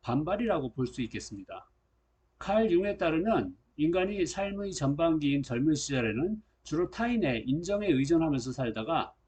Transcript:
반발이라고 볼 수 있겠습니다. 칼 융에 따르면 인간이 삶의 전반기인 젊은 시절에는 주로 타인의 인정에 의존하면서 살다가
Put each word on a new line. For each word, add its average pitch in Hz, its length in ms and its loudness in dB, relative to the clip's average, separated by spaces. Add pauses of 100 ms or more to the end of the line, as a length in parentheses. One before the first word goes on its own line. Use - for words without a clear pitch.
반발이라고 156 680 -2
볼 127 160 -2
수 123 140 -8
있겠습니다. 98 680 -10 (720)
칼 208 320 2
융에 196 240 2
따르면 175 600 0 (200)
인간이 180 500 2
삶의 202 460 -4
전반기인 143 720 2
젊은 143 320 2
시절에는 135 680 -2 (220)
주로 175 260 -2
타인의 214 560 0
인정에 175 400 0
의존하면서 143 640 2
살다가 123 640 -2 (140)